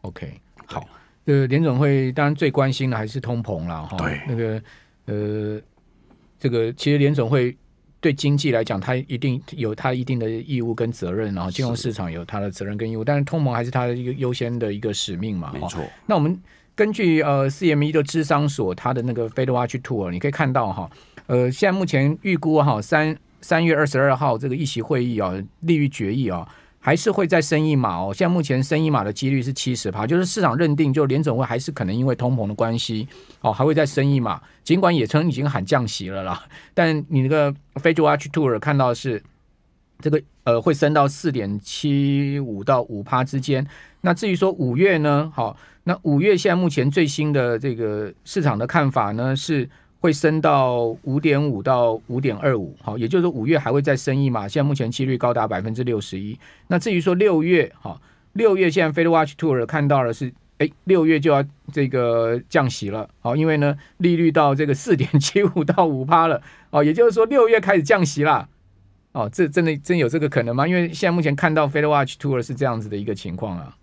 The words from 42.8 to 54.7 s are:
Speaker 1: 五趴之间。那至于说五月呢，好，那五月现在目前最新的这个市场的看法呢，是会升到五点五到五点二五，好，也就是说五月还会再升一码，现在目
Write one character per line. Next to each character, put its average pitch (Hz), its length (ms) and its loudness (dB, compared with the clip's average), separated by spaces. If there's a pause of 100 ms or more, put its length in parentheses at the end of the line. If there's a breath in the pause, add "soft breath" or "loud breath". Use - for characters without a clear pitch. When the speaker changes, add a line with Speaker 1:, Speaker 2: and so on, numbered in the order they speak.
Speaker 1:
五 104 200 -8
趴 127 200 0
之 135 160 -4
间。 135 280 0 (340 loud breath)
那 180 120 0
至 202 160 -2
于 185 60 2
说 190 160 2
五 143 260 -2
月 185 220 4
呢， 151 360 2
好， 113 220 -4 (280 soft breath)
那 180 180 0
五 147 180 2
月 196 160 4
现 185 140 2
在 170 60 2
目 180 120 2
前 139 220 0
最 160 160 2
新 151 260 -2
的 123 240 0
这 120 200 -4
个 107 360 -4 (120)
市 - 180 -4
场 123 160 0
的 117 80 -2
看 143 240 0
法 107 220 0
呢， 123 240 -2
是 139 320 -4 (320 soft breath)
会 170 120 2
升 156 280 2
到 131 460 2 (160)
五 135 180 -2
点 147 280 2
五 104 140 -4
到 120 460 2
五 127 120 -4
点 123 160 -2
二 127 220 0
五， 90 240 -8
好， 110 160 -8
也 113 80 -2
就 165 120 0
是 170 40 4
说 143 80 2
五 117 160 -4
月 160 100 4
还 139 140 0
会 139 100 2
再 143 160 0
升 135 240 -2
一 139 80 2
码， 107 200 -2
现 147 120 -2
在 139 60 2
目 143 80 0